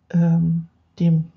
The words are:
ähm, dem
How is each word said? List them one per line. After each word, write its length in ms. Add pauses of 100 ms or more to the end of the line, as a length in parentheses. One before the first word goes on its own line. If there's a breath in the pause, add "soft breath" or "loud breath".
ähm, 580 (320)
dem 380